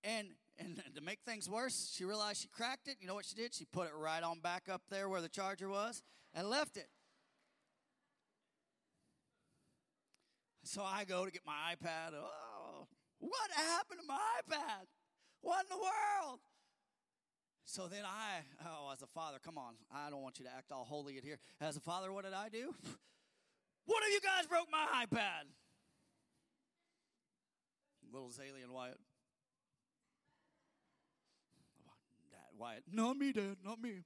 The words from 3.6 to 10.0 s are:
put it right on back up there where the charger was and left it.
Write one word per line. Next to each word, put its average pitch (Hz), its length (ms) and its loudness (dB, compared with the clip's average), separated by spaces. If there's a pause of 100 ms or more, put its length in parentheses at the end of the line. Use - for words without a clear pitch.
put 175 220 0
it 151 100 -4
right 160 240 2
on 165 180 2
back 175 300 0
up 185 200 0
there 196 180 0
where 190 140 2
the 165 80 -2
charger 196 400 -2
was 208 340 0 (300)
and 180 160 0
left 285 260 4
it. 175 140 -12 (3750)